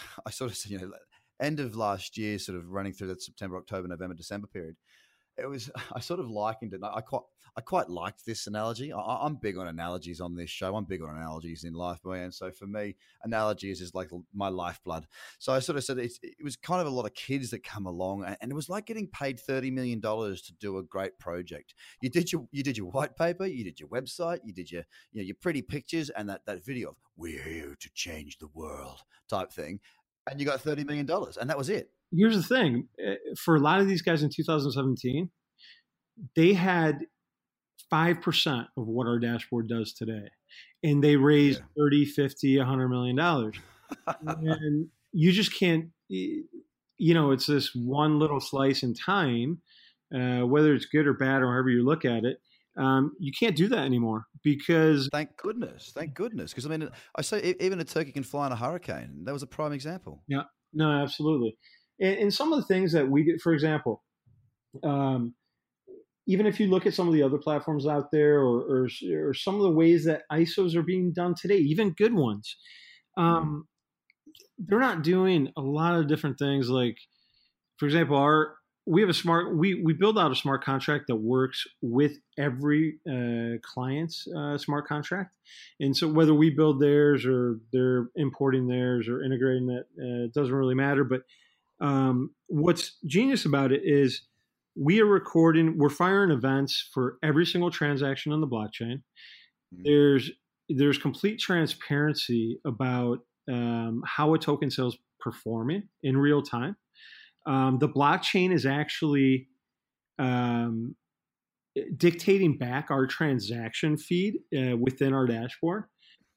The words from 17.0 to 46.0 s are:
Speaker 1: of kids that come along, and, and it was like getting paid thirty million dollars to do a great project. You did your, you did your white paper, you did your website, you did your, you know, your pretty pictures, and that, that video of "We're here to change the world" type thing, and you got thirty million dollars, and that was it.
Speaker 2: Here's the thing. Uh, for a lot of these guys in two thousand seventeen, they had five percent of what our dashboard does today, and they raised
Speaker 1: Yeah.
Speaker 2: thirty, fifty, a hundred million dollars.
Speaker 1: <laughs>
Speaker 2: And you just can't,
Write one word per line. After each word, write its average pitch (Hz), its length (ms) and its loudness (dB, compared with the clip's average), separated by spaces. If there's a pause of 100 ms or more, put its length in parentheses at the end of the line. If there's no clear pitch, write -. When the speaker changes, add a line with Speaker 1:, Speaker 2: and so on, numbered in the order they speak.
Speaker 1:
of 104 80 -10
kids 131 380 -8
that 110 120 -12
come 101 240 -12
along, 92 380 -8
and, 98 160 -10
and 123 100 -10
it 143 40 -8
was 156 140 -10
like 214 160 -8
getting 220 220 -10
paid 135 320 -10
thirty 131 300 -4
million 127 300 -6
dollars 107 440 -6
to 90 100 -20
do 98 240 -8
a 92 60 -8
great 95 360 -8
project. 85 560 -12 (260)
You 127 80 -6
did 165 220 -2
your, 127 200 -8
you 139 120 -8
did 131 140 -4
your 92 120 -10
white 139 260 -6
paper, 175 300 -4
you 127 180 -8
did 87 160 -12
your 73 100 -20
website, 165 560 -8
you 104 80 -16
did 85 180 -14
your, 85 120 -10 (280)
you 107 100 -12
know, 95 40 -10
your 95 160 -10
pretty 156 200 -4
pictures, 147 500 -8
and 104 180 -10
that, 98 160 -12
that 92 200 -12
video 117 240 -10
of 71 60 -18 (220)
"We're 76 260 -12
here 76 360 -12
to - 140 -18
change 76 460 -12
the 80 80 -20
world" 73 540 -16 (280)
type 104 220 -6
thing, 85 280 -12 (480)
and 135 120 -10
you 143 80 -4
got 139 140 -2
thirty 147 220 -4
million 147 220 -6
dollars, 175 320 -4
and 123 140 -6
that 139 60 -2
was 135 120 -6
it. - 220 -6 (240)
Speaker 2:
Here's 220 200 6
the 180 60 2
thing. 156 460 0 (120)
Uh, 98 140 -4 (240)
for 160 180 2
a 147 40 6
lot 156 200 4
of 196 80 4
these 180 140 0
guys 160 220 0
in 139 80 0
two 156 120 -6
thousand 143 280 0
seventeen, 131 580 -2 (1040)
they 170 180 6
had 170 520 2 (840)
five 165 320 2
percent 135 460 0 (100)
of 113 100 -4
what 117 200 -2
our 120 120 2
dashboard 117 480 -2
does 113 260 -4
today, 110 360 -8 (540)
and 143 200 4
they 147 120 8
raised 143 440 6
Speaker 1:
Yeah. - 60 -18 (100)
Speaker 2:
thirty, 147 300 4
fifty, 139 520 0
a 131 80 2
hundred 131 240 0
million 123 260 -2
dollars. 139 460 0
Speaker 1:
<laughs> - 40 -20 (600)
Speaker 2:
And 156 640 -2 (240)
you 175 200 6
just 190 220 0
can't, 165 360 0 (200)